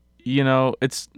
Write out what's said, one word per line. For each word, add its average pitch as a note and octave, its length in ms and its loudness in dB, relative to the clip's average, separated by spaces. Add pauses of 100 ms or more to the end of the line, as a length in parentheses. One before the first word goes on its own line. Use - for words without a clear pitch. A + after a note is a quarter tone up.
(240)
you C3+ 220 0
know, C3 360 2
it's - 360 -6